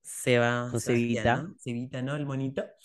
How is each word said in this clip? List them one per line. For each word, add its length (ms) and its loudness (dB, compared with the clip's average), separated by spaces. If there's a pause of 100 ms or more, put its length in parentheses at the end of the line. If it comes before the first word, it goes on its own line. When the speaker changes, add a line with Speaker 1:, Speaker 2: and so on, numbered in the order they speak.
Speaker 1:
Seba 680 2
Speaker 2:
Con 100 -2
Speaker 1:
Sebastián, 520 2
Speaker 2:
Cevita. 0 -
Speaker 1:
¿no? 260 -4
Cevita, 420 -6
¿no? 140 -4
El 100 -4
monito. 380 -2 (200)